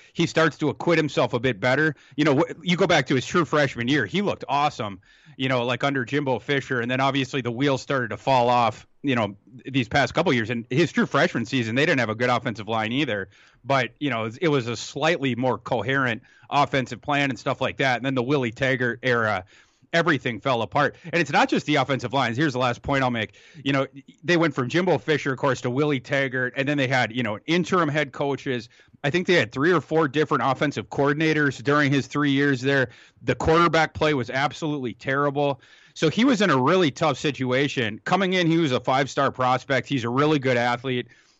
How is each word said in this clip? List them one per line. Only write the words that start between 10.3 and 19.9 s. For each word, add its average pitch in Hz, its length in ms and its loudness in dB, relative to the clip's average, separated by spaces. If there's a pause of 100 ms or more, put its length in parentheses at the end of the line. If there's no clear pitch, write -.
years. 113 160 0
And 117 180 -6
his 147 240 2
true 233 140 2
freshman 143 400 0
season, 117 280 -2
they 143 120 2
didn't 151 140 2
have 110 100 0
a 107 40 -2
good 123 140 0
offensive 113 400 -2
line 110 240 -2
either. 110 380 -2 (340)
But, 127 340 0
you 143 120 -2
know, 117 100 -2
it 110 40 -2
was, 113 120 -8
it 170 120 0
was 135 200 2
a 117 80 -4
slightly 139 600 -2
more 123 200 0
coherent 127 640 -2 (280)
offensive 135 500 0
plan 143 300 -2
and 117 80 -6
stuff - 240 -4
like - 160 -4
that. 135 180 2
And 113 80 -6
then 135 100 -2
the 127 80 0
Willie 127 300 -2
Taggart 127 500 -2
era, 110 440 0 (460)